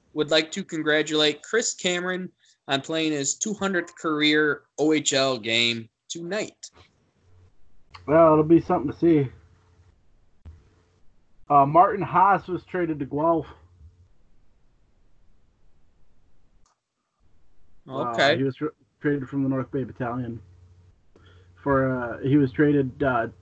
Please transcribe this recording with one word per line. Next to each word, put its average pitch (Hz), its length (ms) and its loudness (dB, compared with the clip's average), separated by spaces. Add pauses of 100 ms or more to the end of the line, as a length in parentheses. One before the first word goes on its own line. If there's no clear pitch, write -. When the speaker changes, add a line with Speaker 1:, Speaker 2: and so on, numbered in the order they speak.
(140)
Speaker 1:
would 151 160 -2
like 160 220 2
to 196 120 -8
congratulate 151 800 0
Chris - 320 -2
Cameron 180 580 -6 (340)
on 139 140 -2
playing 160 320 -4
his 139 220 -4
two - 180 -6
hundredth 190 420 -4
career 151 680 0 (160)
O 156 160 2
H 147 180 0
L 135 240 0
game 113 500 -2 (220)
tonight. 170 600 -10 (1400)
Speaker 2:
Well, 160 260 6
it'll 156 100 4
be 160 200 4
something 170 280 -2
to - 80 -14
see. 151 300 2 (2250)
Uh, 143 160 6
Martin 185 360 4
Haas 175 460 2
was 180 160 -6
traded 160 360 -4
to 143 40 -6
Guelph. 151 420 0 (4000)
Speaker 1:
Okay. 139 460 0
Speaker 2:
Uh, - 60 2
he 131 60 0
was 135 120 -4
tra-, 151 140 -6 (320)
traded 143 260 -2
from 139 140 -4
the 135 80 0
North 131 200 -4
Bay 135 140 -4
Battalion. 120 560 -8 (1200)
For, 131 520 -2
uh, - 120 -14
he 139 120 4
was 135 120 2
traded, 147 520 0
uh, 123 240 0 (160)